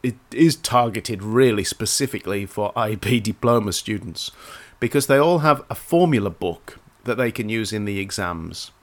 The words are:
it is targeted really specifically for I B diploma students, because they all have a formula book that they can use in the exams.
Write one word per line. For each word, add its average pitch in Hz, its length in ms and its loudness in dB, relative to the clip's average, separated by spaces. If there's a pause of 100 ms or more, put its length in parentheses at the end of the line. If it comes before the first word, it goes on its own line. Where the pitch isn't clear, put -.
it 123 140 -2 (160)
is 151 220 6
targeted 113 680 -2
really 110 420 2
specifically 104 800 -4
for 104 320 -4
I 110 200 -2
B 110 240 0
diploma 107 520 0
students, - 600 -6 (480)
because 131 260 0
they 139 100 6
all 165 220 4
have 147 320 2
a - 40 -6
formula 156 540 2
book - 500 -8 (260)
that 113 120 -2
they 120 160 0
can 110 160 -6
use 110 240 -2
in 104 140 -4
the 101 140 -4
exams. 87 720 -6 (120)